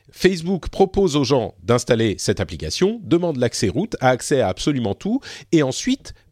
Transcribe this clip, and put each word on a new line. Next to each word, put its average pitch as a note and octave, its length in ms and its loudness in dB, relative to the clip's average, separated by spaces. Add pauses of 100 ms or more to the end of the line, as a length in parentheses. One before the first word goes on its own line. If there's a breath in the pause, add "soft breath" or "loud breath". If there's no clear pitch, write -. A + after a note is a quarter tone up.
(120 soft breath)
Facebook F3+ 560 0
propose F#3+ 480 2
aux D3 80 4
gens A#2 380 0
d'installer A2+ 560 2
cette - 220 -2
application, F#2+ 640 -2
demande E3+ 360 0
l'accès A#2+ 320 0
root, F3 300 -4
a B2+ 100 4
accès B2+ 320 0
à G2 60 2
absolument A2+ 460 -2
tout, A#3 280 -4 (280 loud breath)
et D#3+ 120 4
ensuite - 500 -4 (200)